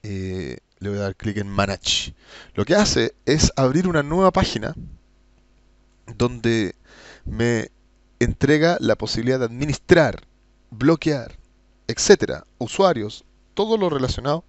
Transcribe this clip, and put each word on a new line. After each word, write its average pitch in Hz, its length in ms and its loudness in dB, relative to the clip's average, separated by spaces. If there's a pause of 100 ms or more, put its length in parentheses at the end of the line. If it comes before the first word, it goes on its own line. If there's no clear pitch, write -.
Eh, 92 540 -8 (220)
le 98 100 -8
voy 101 80 -6
a 101 40 -4
dar 98 140 -6
clic 104 220 -6
en 101 100 -6
Manage. 98 680 -4 (420)
Lo 104 100 0
que 175 100 2
hace 190 400 2 (100)
es 151 300 4
abrir 147 320 2
una 156 160 2
nueva 175 280 4
página - 440 -2 (1400)
donde 117 580 -2 (500)
me 117 460 -2 (480)
entrega 151 600 2
la 107 160 2
posibilidad 117 420 -2
de 123 60 0
administrar, 131 760 0 (480)
bloquear, 139 680 0 (500)
etcétera, - 580 2 (120)
usuarios, 123 680 -2 (300)
todo 220 240 0
lo 185 120 0
relacionado 139 600 -4